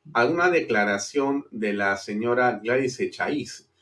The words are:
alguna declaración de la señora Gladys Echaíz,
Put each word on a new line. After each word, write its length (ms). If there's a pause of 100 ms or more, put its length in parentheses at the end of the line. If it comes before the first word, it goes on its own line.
(140)
alguna 360
declaración 1040
de 220
la 240
señora 640
Gladys 360
Echaíz, 720 (120)